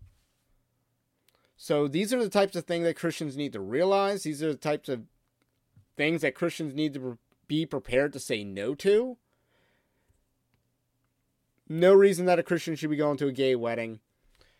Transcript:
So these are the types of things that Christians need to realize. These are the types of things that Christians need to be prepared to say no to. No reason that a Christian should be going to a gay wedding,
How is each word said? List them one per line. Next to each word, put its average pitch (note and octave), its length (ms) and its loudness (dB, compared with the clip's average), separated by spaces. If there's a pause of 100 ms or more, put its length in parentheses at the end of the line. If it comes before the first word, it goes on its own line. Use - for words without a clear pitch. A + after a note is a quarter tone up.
(1600)
So D3 300 0
these F#3+ 260 -2
are B3 100 0
the G3+ 60 -4
types G3 260 0
of E3+ 100 -8
things E3+ 200 -2
that E3 100 0
Christians D#3 400 -6
need C#3+ 180 -6
to A2 60 -10
realize. F#3+ 640 0
These D3+ 200 -8
are D#3 100 -2
the C3+ 40 -12
types D3+ 300 -6
of B2+ 140 -4 (960)
things D#3 240 0
that D3 140 0
Christians D#3+ 400 -4
need D3+ 180 -2
to B2+ 240 -10 (300)
be D#3 180 -2
prepared C#3 480 -2
to C#3 60 -12
say A2+ 240 -4
no G2+ 320 -6
to. A3 420 0 (2500)
No E3+ 280 6
reason F#3+ 320 8
that F3+ 100 6
a E3+ 60 2
Christian E3+ 320 -2
should D3+ 160 -4
be D3+ 40 -2
going D3 220 0
to C#3+ 100 0
a C#3 40 -2
gay C3 240 2
wedding, A#2 440 -4 (600)